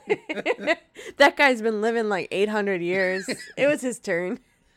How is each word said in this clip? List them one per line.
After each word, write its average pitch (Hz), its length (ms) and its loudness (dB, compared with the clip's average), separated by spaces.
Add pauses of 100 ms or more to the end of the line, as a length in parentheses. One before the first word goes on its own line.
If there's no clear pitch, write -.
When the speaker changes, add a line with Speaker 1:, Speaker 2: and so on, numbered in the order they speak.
Speaker 1:
<laughs> - 720 -2
Speaker 2:
<laughs> - 360 -18
That 285 200 6
guy's 262 240 4
been 220 200 0
living, 226 280 0
like, 185 220 -2
eight 202 180 0
hundred 202 340 0
years. 185 460 0 (280)
It 262 100 2
was 294 140 2
his 247 180 -4
turn. 180 400 -4 (380)